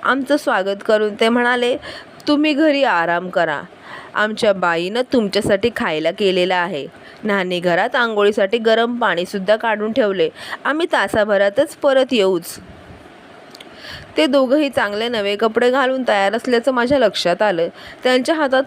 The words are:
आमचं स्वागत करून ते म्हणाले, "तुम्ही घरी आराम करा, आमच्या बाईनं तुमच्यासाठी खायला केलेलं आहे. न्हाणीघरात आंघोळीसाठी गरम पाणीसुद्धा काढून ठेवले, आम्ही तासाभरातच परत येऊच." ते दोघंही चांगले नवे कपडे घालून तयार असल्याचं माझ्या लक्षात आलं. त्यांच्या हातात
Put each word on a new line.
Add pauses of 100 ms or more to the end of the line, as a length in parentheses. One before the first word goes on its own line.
आमचं
स्वागत
करून
ते
म्हणाले, (520)
"तुम्ही
घरी
आराम
करा, (520)
आमच्या
बाईनं (100)
तुमच्यासाठी
खायला
केलेलं
आहे. (380)
न्हाणीघरात
आंघोळीसाठी
गरम
पाणीसुद्धा
काढून
ठेवले, (360)
आम्ही
तासाभरातच
परत
येऊच." (1600)
ते
दोघंही
चांगले
नवे
कपडे
घालून
तयार
असल्याचं
माझ्या
लक्षात
आलं. (360)
त्यांच्या
हातात